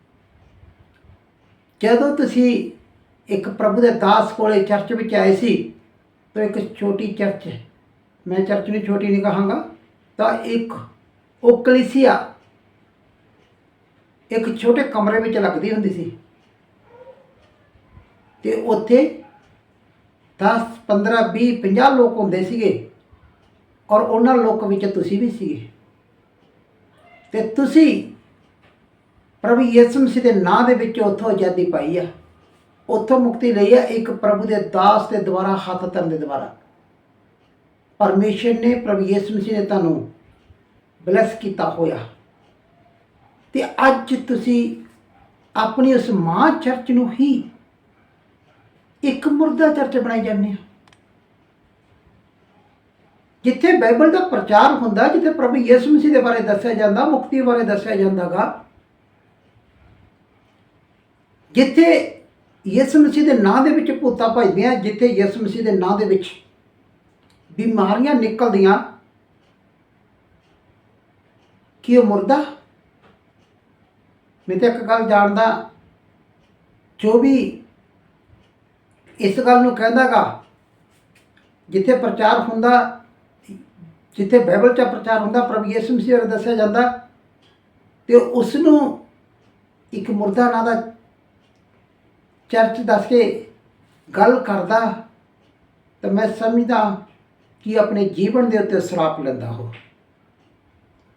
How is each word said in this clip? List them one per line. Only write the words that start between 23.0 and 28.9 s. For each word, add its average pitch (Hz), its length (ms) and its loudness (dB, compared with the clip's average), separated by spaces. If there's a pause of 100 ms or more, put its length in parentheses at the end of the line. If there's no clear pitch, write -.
ਔਰ 214 120 4
ਉਹਨਾਂ 240 340 2
ਲੋਕਾਂ 220 320 0
ਵਿੱਚ 196 180 -2
ਤੁਸੀਂ 190 340 -4
ਵੀ 240 100 -2
ਸੀਗੇ। 156 380 -10 (1600)
ਤੇ 220 160 -4
ਤੁਸੀਂ 285 440 4 (1500)